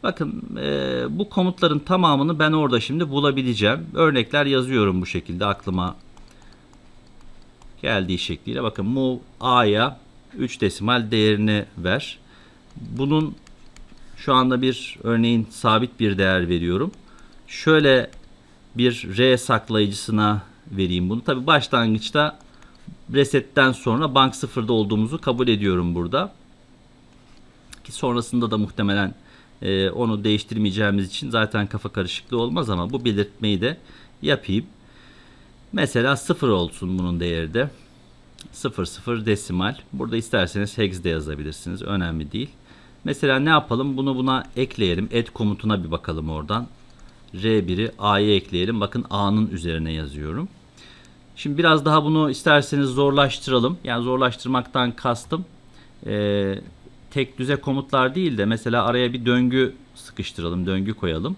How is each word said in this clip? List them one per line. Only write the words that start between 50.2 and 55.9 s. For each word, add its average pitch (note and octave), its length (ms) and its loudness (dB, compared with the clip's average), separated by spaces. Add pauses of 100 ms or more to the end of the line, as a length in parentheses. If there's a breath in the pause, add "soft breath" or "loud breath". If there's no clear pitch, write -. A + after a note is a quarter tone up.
Şimdi D3 220 -4
biraz D#3+ 260 4
daha D#3 200 4
bunu D#3 260 2
isterseniz C#3+ 580 2
zorlaştıralım. C#3 960 2
Yani A#2+ 200 -4
zorlaştırmaktan B2+ 880 0
kastım, C3 520 -4 (600 soft breath)